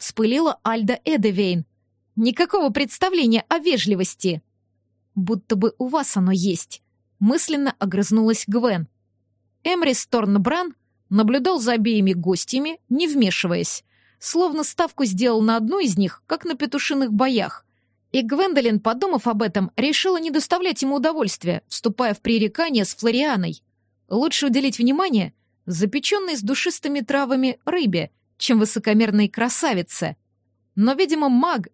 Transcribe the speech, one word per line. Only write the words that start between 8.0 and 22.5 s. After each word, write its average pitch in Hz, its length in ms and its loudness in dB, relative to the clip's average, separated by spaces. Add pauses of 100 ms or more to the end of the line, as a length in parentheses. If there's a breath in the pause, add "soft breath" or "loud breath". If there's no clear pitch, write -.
Гвен. 208 400 0 (760)
Эмрис 330 440 0
Торнбран 240 680 0 (360)
наблюдал 254 500 2
за 233 140 0
обеими 214 400 2
гостями, 190 680 -2 (100)
не 311 180 2
вмешиваясь, 185 760 0 (340)
словно 320 460 0
ставку 320 420 -2
сделал 220 360 2
на 226 140 4
одну 233 240 0
из 226 180 0
них, 190 280 -2
как 330 200 -6
на 330 100 -4
петушиных 277 580 -2
боях. 240 520 -2 (460)
И 262 120 0
Гвендолин, 269 560 2
подумав 247 480 0
об 226 160 0
этом, 190 320 -2
решила 311 420 0
не 320 140 -4
доставлять 349 500 0
ему 269 140 0
удовольствия, 247 720 -2
вступая 226 460 -2
в - 80 -8
пререкание 226 640 0